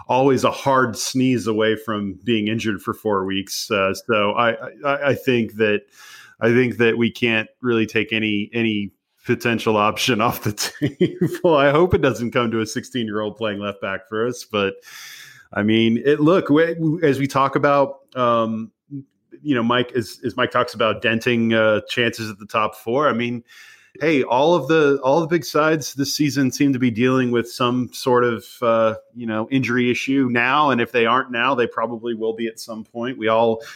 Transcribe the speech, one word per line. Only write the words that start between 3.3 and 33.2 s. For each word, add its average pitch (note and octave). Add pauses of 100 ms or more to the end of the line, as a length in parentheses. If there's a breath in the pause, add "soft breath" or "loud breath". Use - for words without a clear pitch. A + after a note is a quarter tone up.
Uh, G2
so G#2
I, A#2 (320)
I, C#3+
I B2+
think A#2
that, G#2+ (540 loud breath)
I A2+
think A#2+
that A2+
we A#2
can't A2+ (120)
really A#2
take G#2+
any, G#2+
any A2 (340)
potential A#2
option G#2
<laughs> -
off A#2+
the G#2+
table. -
I C#3
hope F3
it F#3
doesn't A#2+
come A#2
to A2+
a A2
sixteen-year-old G#2+
playing G#2+
left G2+
back F#2+
for A2
us, B2
but G2 (760 loud breath)
I G#2
mean, A2+
it, D3
look, E3
we, E3 (260)
as C#3
we C#3
talk C#3
about, C#3 (140)
um, A2+ (680)
you D3
know, A#2+
Mike, A#2+
as, -
as A#2
Mike B2
talks B2
about A2
denting, A2+
uh, A2
chances A#2
at G2+
the G#2+
top G#2+
four, C3+
I A#2+
mean, A#2+ (580 loud breath)
hey, D3
all C#3
of C#3+
the, D3
all C3+
the E3
big D#3+
sides D#3
this C#3
season C3+
seem C#3+
to B2+
be B2+
dealing B2
with A#2
some B2
sort B2
of, A#2 (160)
uh, A2+ (220)
you A#2+
know, A2
injury B2
issue C3+
now. C3
And A#2+
if A#2
they A#2
aren't B2+
now, A#2+
they A#2+
probably A#2
will A2
be A#2
at A2
some A2
point. A#2+
We G#2+